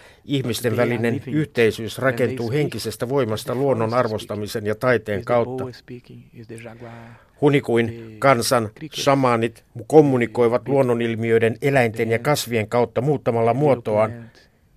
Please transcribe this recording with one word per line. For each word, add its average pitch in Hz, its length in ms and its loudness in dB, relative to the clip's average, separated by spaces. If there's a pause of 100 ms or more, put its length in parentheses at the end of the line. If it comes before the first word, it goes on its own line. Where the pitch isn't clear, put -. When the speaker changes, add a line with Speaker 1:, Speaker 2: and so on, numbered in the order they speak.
(240)
Speaker 1:
ihmisten 123 480 -2
Speaker 2:
they 117 100 0
are 117 80 2
Speaker 1:
välinen 117 240 0
Speaker 2:
living 131 220 -6
Speaker 1:
yhteisyys 117 560 0
Speaker 2:
and 120 100 -8
they 131 100 2
Speaker 1:
rakentuu 123 340 -2
Speaker 2:
speak. 127 120 -2
Speaker 1:
henkisestä 120 500 -4
voimasta 123 440 -2
Speaker 2:
The 123 100 -4
Speaker 1:
luonnon 113 280 0
Speaker 2:
forest 120 160 2
Speaker 1:
arvostamisen 104 600 -6
ja 104 80 0
taiteen 107 460 0
Speaker 2:
is - 60 -14
the 123 80 0
Speaker 1:
kautta. 123 300 -2
Speaker 2:
boa 127 80 -12
speaking, 123 480 -20 (140)
is 117 120 -20
the 113 80 -16
jaguar, 117 380 -18 (480)
Speaker 1:
Hunikuin 123 460 4
Speaker 2:
the 113 320 -12
Speaker 1:
kansan 120 600 2
Speaker 2:
cricket, - 260 -12
Speaker 1:
shamanit 120 600 2 (220)
kommunikoivat 120 800 4
Speaker 2:
the 127 80 -4
Speaker 1:
luonnonilmiöiden, 117 880 2
eläinten 120 480 0
ja 117 80 2
Speaker 2:
the 120 40 -4
Speaker 1:
kasvien 120 460 -2
kautta 120 320 0
muuttamalla 117 520 0
Speaker 2:
the 123 80 0
Speaker 1:
muotoaan. 117 520 2
Speaker 2:
plant, 117 340 -20 (300)